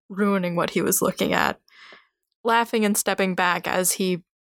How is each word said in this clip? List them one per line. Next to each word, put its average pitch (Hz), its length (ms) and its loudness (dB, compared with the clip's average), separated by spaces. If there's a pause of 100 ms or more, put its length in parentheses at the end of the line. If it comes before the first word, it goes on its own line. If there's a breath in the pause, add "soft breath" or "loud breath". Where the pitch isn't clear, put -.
ruining 190 460 -2
what 165 160 0
he 175 100 0
was - 200 0
looking - 320 0
at, - 260 2 (840 loud breath)
laughing 226 420 0
and 208 120 0
stepping 190 380 0
back 180 320 0
as 185 260 0
he 185 300 -2 (200)